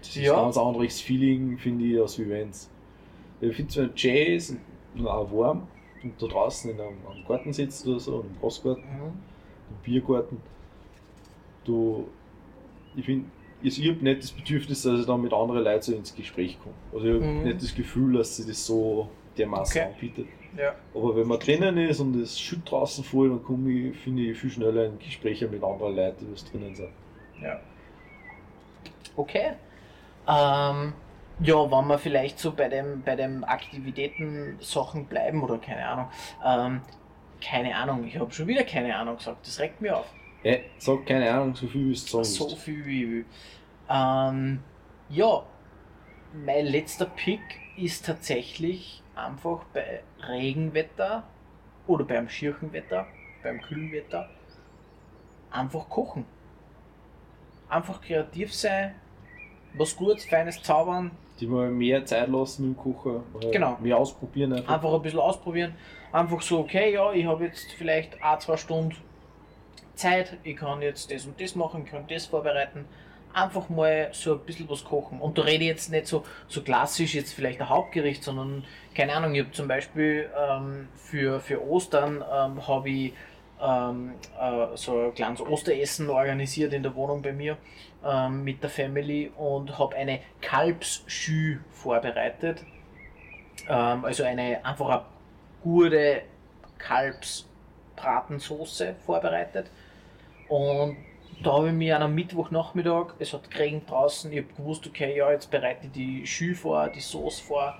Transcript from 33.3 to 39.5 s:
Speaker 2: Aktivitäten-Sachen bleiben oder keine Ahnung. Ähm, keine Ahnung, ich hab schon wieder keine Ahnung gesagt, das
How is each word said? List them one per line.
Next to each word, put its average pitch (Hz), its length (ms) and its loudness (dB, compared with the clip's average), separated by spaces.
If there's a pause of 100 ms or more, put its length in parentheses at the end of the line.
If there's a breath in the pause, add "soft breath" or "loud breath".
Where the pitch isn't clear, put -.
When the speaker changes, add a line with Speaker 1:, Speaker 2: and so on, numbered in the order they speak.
Speaker 2:
Aktivitäten-Sachen 143 1600 -4
bleiben 151 380 0
oder 117 160 -2
keine 123 280 -8
Ahnung. 127 200 -4 (360 loud breath)
Ähm, 127 380 2 (600)
keine 123 340 -2
Ahnung, 123 320 -2
ich 135 100 -10
hab 120 160 -4
schon 156 140 -6
wieder 254 160 2
keine 120 320 -2
Ahnung 117 220 -4
gesagt, - 280 -10
das - 140 -12